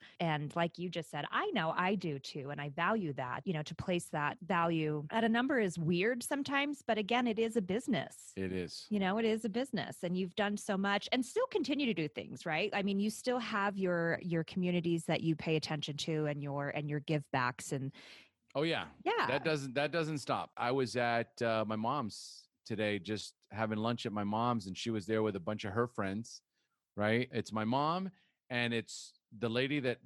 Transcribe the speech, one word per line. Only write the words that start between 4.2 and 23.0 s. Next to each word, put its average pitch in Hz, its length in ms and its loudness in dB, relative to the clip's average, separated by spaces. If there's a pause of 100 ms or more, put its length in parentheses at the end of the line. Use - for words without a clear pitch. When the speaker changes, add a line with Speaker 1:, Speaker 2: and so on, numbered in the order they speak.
Speaker 1:
value 160 640 2
at 220 140 2
a 233 40 4
number 247 300 2
is 190 200 0
weird 180 440 2
sometimes, 277 640 -2
but 214 120 2
again, 240 280 2
it 214 120 2
is 226 180 2
a 233 60 4
business. 185 720 -2
Speaker 2:
It 95 160 0
is. 90 380 -4
Speaker 1:
You 208 100 2
know, 190 180 2
it 226 60 2
is 220 200 2
a 240 40 0
business, 214 540 -2
and 180 140 0
you've 185 200 -2
done 208 200 2
so 208 200 -2
much 202 360 2
and 254 120 2
still 494 240 2
continue 294 380 0
to 220 80 2
do 156 140 0
things, - 380 -8
right? 170 260 0
I 202 100 0
mean, 196 180 2
you 214 100 2
still 247 280 -2
have 208 380 0
your, 175 460 2
your 170 220 0
communities 175 600 2
that 160 160 2
you 165 140 4
pay 160 200 0
attention 151 420 -2
to 156 280 0
and 143 160 -2
your, 143 260 -2
and 147 200 -4
your 147 120 0
give 151 320 0
backs 123 400 0
and 135 200 -2 (640)
Speaker 2:
Oh, 139 60 2
yeah. 143 240 2 (180)
Speaker 1:
Yeah. 427 240 2
Speaker 2:
That 135 160 0
doesn't, 139 300 0
that 147 180 2
doesn't 160 260 0
stop. 110 380 -2
I 120 160 0
was 131 240 2
at, 117 440 2
uh, 113 260 4
my 110 100 0
mom's 117 720 -4 (180)
today, 104 320 0
just 98 360 -4 (160)